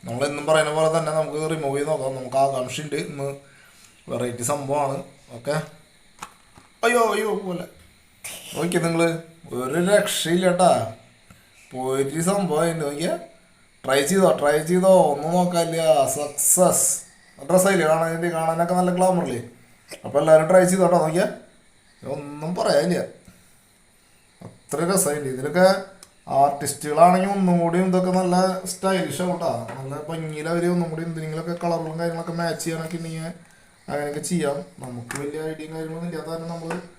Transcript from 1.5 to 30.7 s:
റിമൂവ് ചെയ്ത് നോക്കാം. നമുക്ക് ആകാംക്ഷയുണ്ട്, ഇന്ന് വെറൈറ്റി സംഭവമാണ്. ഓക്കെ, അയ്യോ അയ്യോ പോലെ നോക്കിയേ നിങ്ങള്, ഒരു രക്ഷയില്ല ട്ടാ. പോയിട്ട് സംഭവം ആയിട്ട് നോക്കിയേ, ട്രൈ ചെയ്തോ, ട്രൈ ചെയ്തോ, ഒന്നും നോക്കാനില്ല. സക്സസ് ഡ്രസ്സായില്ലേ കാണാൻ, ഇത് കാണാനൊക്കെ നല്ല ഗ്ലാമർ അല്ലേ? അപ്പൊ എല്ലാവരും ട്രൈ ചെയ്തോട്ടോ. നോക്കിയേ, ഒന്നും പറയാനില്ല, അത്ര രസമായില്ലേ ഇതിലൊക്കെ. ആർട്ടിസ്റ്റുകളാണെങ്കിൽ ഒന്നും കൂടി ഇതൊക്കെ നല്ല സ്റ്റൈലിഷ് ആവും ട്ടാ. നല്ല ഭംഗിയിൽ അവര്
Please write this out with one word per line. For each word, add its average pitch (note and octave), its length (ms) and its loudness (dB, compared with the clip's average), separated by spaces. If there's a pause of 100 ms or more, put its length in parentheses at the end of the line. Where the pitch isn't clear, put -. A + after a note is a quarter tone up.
റിമൂവ് C#3+ 240 -4
ചെയ്ത് D3 140 -2
നോക്കാം. C3+ 280 -2
നമുക്ക് C3 240 -2
ആകാംക്ഷയുണ്ട്, C#3 520 -2
ഇന്ന് C#3+ 320 -6 (840)
വെറൈറ്റി A#2+ 400 -4
സംഭവമാണ്. C#3 460 -2 (400)
ഓക്കെ, C3+ 180 -4 (1300)
അയ്യോ A#3+ 180 4 (120)
അയ്യോ G#3+ 140 -2 (180)
പോലെ F3 180 -6 (920)
നോക്കിയേ E3+ 300 -2
നിങ്ങള്, E3 240 2 (420)
ഒരു B2+ 280 -4 (120)
രക്ഷയില്ല F#3 640 2
ട്ടാ. F3+ 160 6 (1000)
പോയിട്ട് C3+ 580 -2
സംഭവം E3 340 0
ആയിട്ട് E3 220 -2
നോക്കിയേ, D3 280 -4 (680)
ട്രൈ C3+ 180 2
ചെയ്തോ, F#3 300 4 (100)
ട്രൈ D3 160 4 (140)
ചെയ്തോ, F#3 220 6 (180)
ഒന്നും D3 260 -2
നോക്കാനില്ല. E3 760 2
സക്സസ് - 720 2 (640)
ഡ്രസ്സായില്ലേ F#3 380 4
കാണാൻ, E3 280 2
ഇത് E3 160 -4
കാണാനൊക്കെ E3 480 0
നല്ല F3+ 160 2
ഗ്ലാമർ F3+ 280 2
അല്ലേ? A#2+ 180 -6 (640)
അപ്പൊ B2 140 0
എല്ലാവരും D#3 300 6
ട്രൈ F#3 220 8
ചെയ്തോട്ടോ. F3+ 320 4
നോക്കിയേ, D#3+ 240 0 (880)
ഒന്നും D3 400 -10
പറയാനില്ല, E3+ 480 0 (1400)
അത്ര - 340 -8 (100)
രസമായില്ലേ D3 420 -2
ഇതിലൊക്കെ. D3+ 360 2 (600)
ആർട്ടിസ്റ്റുകളാണെങ്കിൽ D3 1080 4
ഒന്നും F#3 260 2
കൂടി E3+ 160 2 (120)
ഇതൊക്കെ F#3 280 2
നല്ല F3+ 180 2 (360)
സ്റ്റൈലിഷ് F#3 520 -2
ആവും F3+ 200 -2
ട്ടാ. D#3+ 80 0 (260)
നല്ല C3+ 160 -10 (160)
ഭംഗിയിൽ D#3+ 440 -8
അവര് E3+ 200 0